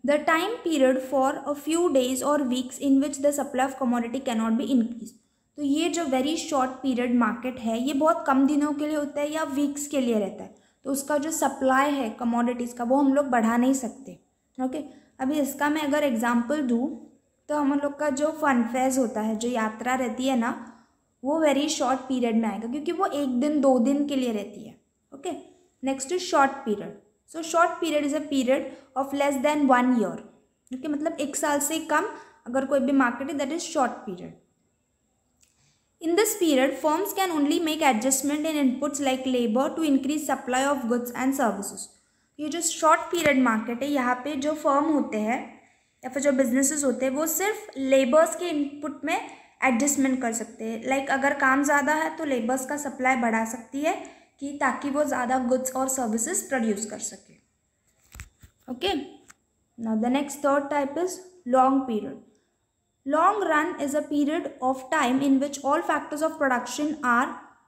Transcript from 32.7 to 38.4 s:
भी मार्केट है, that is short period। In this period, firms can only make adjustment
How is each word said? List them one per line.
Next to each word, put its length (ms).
भी 120
मार्केट 400
है, 60
that 200
is 160
short 320
period। 260
In 160
this 240
period, 400
firms 340
can 220
only 260
make 240
adjustment 600